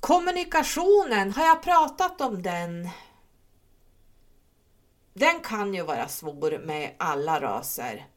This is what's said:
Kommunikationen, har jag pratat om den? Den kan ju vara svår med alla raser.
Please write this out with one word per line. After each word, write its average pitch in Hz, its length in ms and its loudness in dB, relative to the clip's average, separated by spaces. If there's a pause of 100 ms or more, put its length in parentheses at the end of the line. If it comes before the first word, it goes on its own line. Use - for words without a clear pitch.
Kommunikationen, 349 1300 2
har 302 140 2
jag 320 160 6
pratat 349 580 2
om 214 220 -4
den? 175 460 -6 (2250)
Den 320 280 2
kan 202 340 -4
ju 180 80 -4
vara 143 260 -4
svår 151 500 -6
med 151 400 -8
alla 151 420 -2
raser. 113 680 -6 (100)